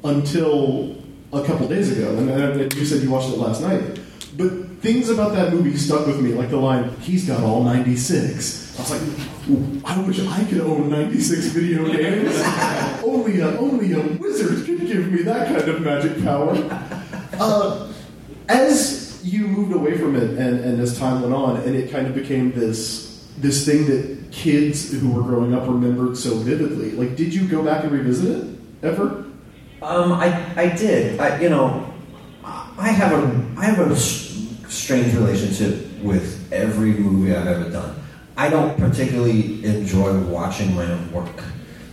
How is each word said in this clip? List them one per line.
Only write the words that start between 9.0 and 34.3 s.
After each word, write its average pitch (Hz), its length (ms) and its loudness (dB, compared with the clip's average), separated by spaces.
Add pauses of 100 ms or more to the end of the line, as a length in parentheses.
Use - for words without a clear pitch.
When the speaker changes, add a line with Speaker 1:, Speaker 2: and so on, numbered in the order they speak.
Speaker 1:
"I 185 180 -2
wish 185 160 -2
I 196 260 0
could 170 160 0
own 147 280 0
ninety-six 151 580 0
video 160 440 0
games. 180 440 2
<laughs> - 680 -2
Only 220 360 2
a, 156 180 0
only 247 360 2
a 151 60 2 (180)
wizard - 480 -2
could 349 220 -2
give 185 240 0
me 175 120 2
that 233 240 0
kind - 200 0
of 156 140 -2
magic 147 420 0
power." 147 300 2 (800)
Uh, 208 580 0 (560)
as - 760 2
you 196 240 0
moved 190 260 0
away 151 240 2
from 139 180 0
it, 113 220 2
and, 123 220 2
and 120 200 0
as 120 180 0
time 127 240 0
went 123 120 0
on, 131 240 0
and 127 180 0
it 127 160 -2
kind 131 160 -2
of 127 60 -4
became 127 380 0
this, - 760 -4 (120)
this 135 260 2
thing 147 220 4
that - 440 -2
kids 147 640 2
who 127 180 0
were 120 120 2
growing 120 300 2
up 127 140 0
remembered 123 480 2
so 117 220 -2
vividly, 117 540 -2
like, 123 240 -2
did 165 180 -2
you 190 140 2
go 156 160 0
back 151 200 2
and 151 80 -2
revisit 123 520 0
it - 160 -12 (240)
ever? 165 420 -2 (560)
Speaker 2:
Um, 175 320 2
I, - 420 0
I 180 140 4
did. 170 500 2
I, 143 220 2
you 175 80 4
know, 135 420 2 (520)
I - 460 -6
have 190 220 4
a, 131 480 0
I 196 60 0
have 214 140 4
a 147 140 4
s-, - 540 -4 (200)